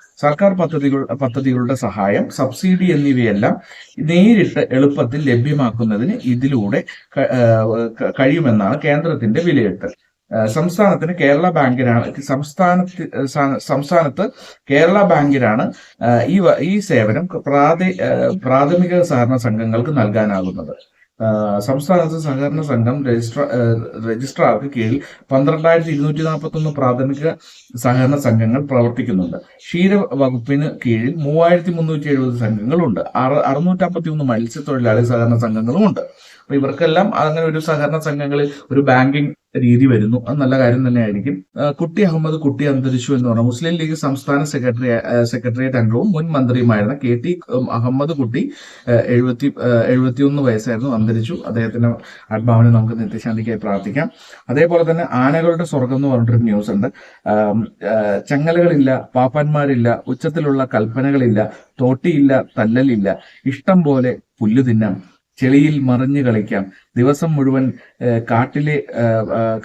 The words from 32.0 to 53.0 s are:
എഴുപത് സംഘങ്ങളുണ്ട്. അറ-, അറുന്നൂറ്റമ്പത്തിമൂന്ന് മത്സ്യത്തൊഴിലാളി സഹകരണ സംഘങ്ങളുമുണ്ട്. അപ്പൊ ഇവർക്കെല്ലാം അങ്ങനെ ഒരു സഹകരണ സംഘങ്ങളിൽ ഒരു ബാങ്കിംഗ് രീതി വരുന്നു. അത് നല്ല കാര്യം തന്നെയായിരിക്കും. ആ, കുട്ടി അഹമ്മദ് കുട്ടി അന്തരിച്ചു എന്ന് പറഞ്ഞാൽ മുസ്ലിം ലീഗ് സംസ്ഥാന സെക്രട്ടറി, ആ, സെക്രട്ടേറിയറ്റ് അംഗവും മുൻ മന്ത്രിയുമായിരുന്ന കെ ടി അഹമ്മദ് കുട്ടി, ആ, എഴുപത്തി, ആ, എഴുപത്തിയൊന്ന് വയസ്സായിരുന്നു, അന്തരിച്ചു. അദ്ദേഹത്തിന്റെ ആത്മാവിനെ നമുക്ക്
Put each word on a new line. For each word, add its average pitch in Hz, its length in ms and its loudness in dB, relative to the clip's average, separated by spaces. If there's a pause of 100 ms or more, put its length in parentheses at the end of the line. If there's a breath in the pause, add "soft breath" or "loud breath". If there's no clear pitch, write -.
എഴുപത് 127 300 0
സംഘങ്ങളുണ്ട്. 110 640 -2 (160)
അറ-, 131 300 0
അറുന്നൂറ്റമ്പത്തിമൂന്ന് 170 800 -2
മത്സ്യത്തൊഴിലാളി 120 800 0
സഹകരണ 117 320 2
സംഘങ്ങളുമുണ്ട്. 117 640 0
അപ്പൊ - 540 -12
ഇവർക്കെല്ലാം 160 600 0
അങ്ങനെ 160 320 0
ഒരു 160 120 -2
സഹകരണ 156 400 -2
സംഘങ്ങളിൽ 143 520 -4 (200 loud breath)
ഒരു 135 100 2
ബാങ്കിംഗ് 139 540 2 (220)
രീതി 123 300 4
വരുന്നു. 117 420 2
അത് 147 120 -2
നല്ല 131 180 2
കാര്യം 127 300 2
തന്നെയായിരിക്കും. 107 560 -2 (160)
ആ, 143 100 0
കുട്ടി 165 320 -2
അഹമ്മദ് 160 320 0
കുട്ടി 143 300 -2
അന്തരിച്ചു 131 480 -2
എന്ന് 123 160 0
പറഞ്ഞാൽ 113 160 2
മുസ്ലിം 165 300 -2
ലീഗ് 160 200 -2
സംസ്ഥാന 143 500 -4
സെക്രട്ടറി, 127 440 -4
ആ, 117 360 0
സെക്രട്ടേറിയറ്റ് 127 520 -4
അംഗവും 120 360 0
മുൻ 160 160 -2
മന്ത്രിയുമായിരുന്ന 120 640 0
കെ 120 200 -2
ടി 170 260 -4 (320)
അഹമ്മദ് 127 360 -2
കുട്ടി, 139 420 -2 (380 loud breath)
ആ, 120 40 0
എഴുപത്തി, 123 640 2
ആ, 120 280 2
എഴുപത്തിയൊന്ന് 131 560 2
വയസ്സായിരുന്നു, 120 480 -2
അന്തരിച്ചു. 113 560 -2
അദ്ദേഹത്തിന്റെ 113 420 0 (460 loud breath)
ആത്മാവിനെ 117 360 4
നമുക്ക് 113 300 2